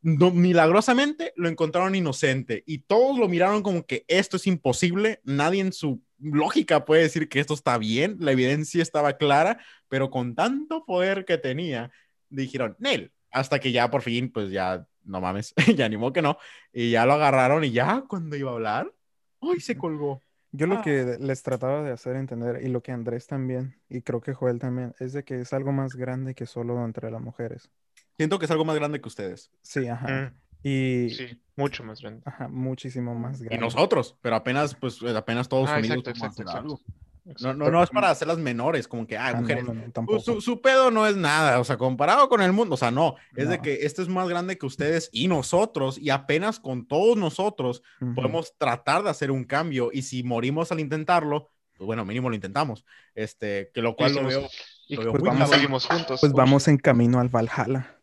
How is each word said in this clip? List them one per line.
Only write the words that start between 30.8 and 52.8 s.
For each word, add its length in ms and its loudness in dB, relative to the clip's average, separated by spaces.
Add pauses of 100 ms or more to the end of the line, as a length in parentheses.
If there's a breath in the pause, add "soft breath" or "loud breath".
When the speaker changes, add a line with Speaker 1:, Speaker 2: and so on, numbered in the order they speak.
Speaker 3:
Sí, 320 -14 (140)
mucho 260 -4
más 180 -16
grande. 240 -16
Speaker 2:
Ajá, 220 -12
muchísimo 680 -6
más 260 -8
Speaker 1:
Y 40 -12
Speaker 2:
grande. 200 -4
Speaker 1:
nosotros, 560 0
pero 140 0
apenas, 400 -2
pues, 260 -8
apenas 460 -2
todos 200 2
Speaker 3:
Ah, 120 0
Speaker 1:
unidos 240 -2
Speaker 3:
exacto, 60 -10
Speaker 1:
vamos 120 -10
a 40 -8
Speaker 3:
exacto, 160 -12
Speaker 1:
hacer 60 -10
Speaker 3:
exacto. 200 -8
Speaker 1:
algo. 120 -10 (460)
Speaker 3:
Exacto. 220 -10 (100)
Speaker 1:
No, 60 -4
no, 80 4
no 100 6
es 80 2
para 200 2
hacerlas 280 0
menores, 480 -2
como 200 -8
que, 120 -8
"Ah, 120 -2
Speaker 2:
Ah, 100 -2
no, 0 -
Speaker 1:
mujeres, 240 -2
Speaker 2:
no, 100 -8
no, 80 -10
Speaker 1:
su, 100 -14
Speaker 2:
tampoco. 280 -2
Speaker 1:
su, 220 -2
su 200 -4
pedo 300 6
no 140 4
es 100 2
nada", 420 4
o 60 2
sea, 140 -2
comparado 500 4
con 140 4
el 100 4
mundo, 220 2
o 40 -4
sea, 140 2
no, 240 2 (180 loud breath)
es 140 -2
de 80 0
Speaker 2:
No. 60 -8
Speaker 1:
que 240 -2
esto 160 -4
es 60 -4
más 200 -2
grande 300 -4
que 80 -8
ustedes 460 -2
y 140 -2
nosotros, 720 0
y 120 -2
apenas 500 0
con 260 -8
todos 300 4
nosotros 680 -2 (180 soft breath)
Speaker 2:
Ujú. 140 -4
Speaker 1:
podemos 440 -2
tratar 440 0
de 80 -2
hacer 220 -2
un 120 -2
cambio, 480 -2
y 100 -6
si 200 -6
morimos 480 -2
al 100 -2
intentarlo, 720 0 (260)
pues 100 -12
bueno, 180 -4
mínimo 240 -4
lo 80 -2
intentamos, 480 -4 (320 soft breath)